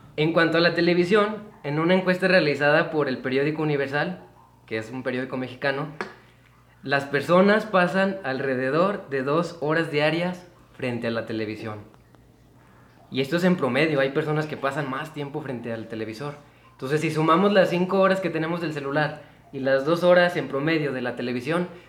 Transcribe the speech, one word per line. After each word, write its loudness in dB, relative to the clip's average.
En 2
cuanto 4
a 4
la 4
televisión, 2
en -4
una 2
encuesta 2
realizada 4
por 0
el -2
periódico 0
Universal, -2
que -6
es -8
un -10
periódico -6
mexicano, -4
las 0
personas 4
pasan 0
alrededor -2
de -2
dos -2
horas 0
diarias -2
frente -4
a -2
la -4
televisión. -6
Y -2
esto -2
es 0
en 4
promedio, 2
hay 2
personas 0
que -8
pasan -4
más -8
tiempo -8
frente -8
al -8
televisor. -8
Entonces, -2
si -2
sumamos 4
las 4
cinco 0
horas 2
que -2
tenemos -4
del -4
celular -2
y -10
las 2
dos 0
horas 6
en -2
promedio -2
de -6
la -4
televisión, -2